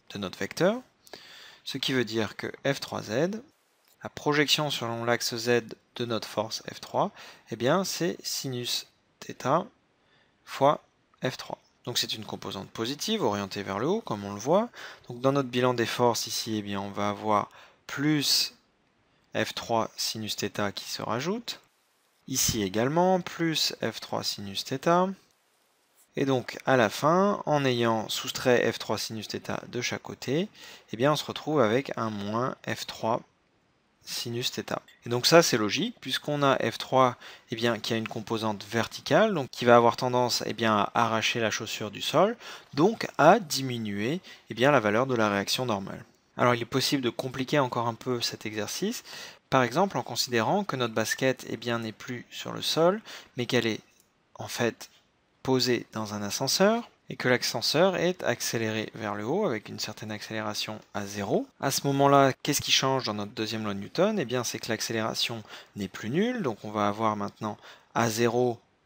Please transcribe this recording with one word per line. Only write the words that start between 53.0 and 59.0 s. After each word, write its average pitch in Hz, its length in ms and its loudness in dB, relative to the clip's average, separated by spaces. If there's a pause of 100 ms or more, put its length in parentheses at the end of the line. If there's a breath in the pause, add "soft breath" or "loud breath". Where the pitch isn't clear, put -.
mais 123 80 -4
qu'elle 117 220 2
est 110 140 -2 (560)
en 107 120 -10
fait - 400 -2 (540)
posée 123 500 2
dans 107 220 -6
un 104 80 -6
ascenseur, 190 640 2 (200)
et - 60 -8
que - 140 -2
l'ascenseur 143 640 2
est 170 300 -2
accéléré 110 720 -2
vers 104 180 -6